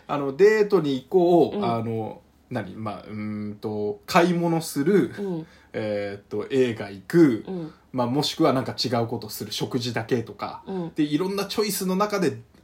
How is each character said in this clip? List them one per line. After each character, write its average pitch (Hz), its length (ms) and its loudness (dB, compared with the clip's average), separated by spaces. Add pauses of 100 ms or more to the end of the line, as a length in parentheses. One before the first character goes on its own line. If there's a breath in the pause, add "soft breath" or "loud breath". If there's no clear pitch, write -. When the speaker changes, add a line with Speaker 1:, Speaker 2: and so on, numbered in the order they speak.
Speaker 1:
あ 151 100 -4
の、 139 200 -2
デ 208 300 6
ー - 20 -4
ト 202 120 4
に 143 140 0
行 127 140 -6
こ 170 440 6
う、 - 40 -4
Speaker 2:
う - 40 -4
ん。 101 40 -2
Speaker 1:
あ 117 180 0
の、 110 380 -6 (280)
何、 98 280 -6
ま 107 240 -8
あ、 - 20 -18
う - 40 -18
ー 107 480 -8
ん - 60 -20
と、 104 460 -4
買 180 240 4
い 175 40 2
物 170 260 0
す 143 240 -4
る、 175 340 2
Speaker 2:
う 208 40 -6
ん。 175 240 -6 (260 loud breath)
Speaker 1:
え 101 480 -6
ー - 0 -
っ - 80 -20
と、 107 220 -6
映 127 240 2
画 104 180 -10
行 98 120 -14
く、 143 440 4
Speaker 2:
う - 20 -8
ん。 170 220 -8 (180 loud breath)
Speaker 1:
ま 127 140 0
あ、 - 40 0
も 139 160 0
し - 100 -4
く - 80 0
は 151 100 4
な 131 80 2
ん 113 40 -2
か 107 100 -8
違 - 140 -4 (140)
う 113 40 -2
こ 113 120 -6
と 110 100 -12
す - 160 -10
る、 104 60 -12
食 - 280 -4
事 117 160 -6
だ 113 100 -4
け 117 180 -2
と 104 100 -12
か、 - 340 -12
Speaker 2:
う 196 60 -10
ん。 175 220 -6
Speaker 1:
で、 156 100 0
い 147 120 0
ろ 185 120 0
ん 196 80 -4
な 196 100 -4
チ - 120 -8
ョ 214 60 2
イ 185 80 -4
ス 190 140 -4
の 185 100 0
中 202 240 0
で 120 180 -2 (260)